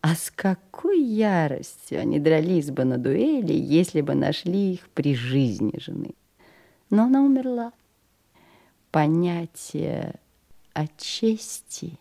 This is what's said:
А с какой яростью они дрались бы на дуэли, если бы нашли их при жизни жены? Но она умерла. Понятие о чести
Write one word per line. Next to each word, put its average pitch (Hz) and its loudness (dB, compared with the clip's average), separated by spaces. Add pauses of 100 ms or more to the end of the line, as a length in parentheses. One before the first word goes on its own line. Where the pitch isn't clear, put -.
А 160 2
с - -8
какой 320 -2
яростью 202 0
они - 0
дрались 156 2
бы 131 -2
на 127 2
дуэли, 165 2
если 165 2
бы 143 -2
нашли 175 0
их - -10
при 143 0
жизни 120 0
жены? - -10 (760)
Но 214 4
она 262 4
умерла. 254 0 (1160)
Понятие 170 -2 (540)
о 151 -4
чести - -6